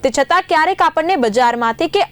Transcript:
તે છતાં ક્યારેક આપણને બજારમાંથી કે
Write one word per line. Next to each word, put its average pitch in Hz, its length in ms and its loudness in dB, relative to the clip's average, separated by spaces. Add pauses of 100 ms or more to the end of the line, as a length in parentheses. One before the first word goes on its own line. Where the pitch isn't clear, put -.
તે 370 60 0 (100)
છતાં 339 220 2
ક્યારેક 349 400 0
આપણને 330 340 0
બજારમાંથી 233 720 0
કે 403 120 -2 (120)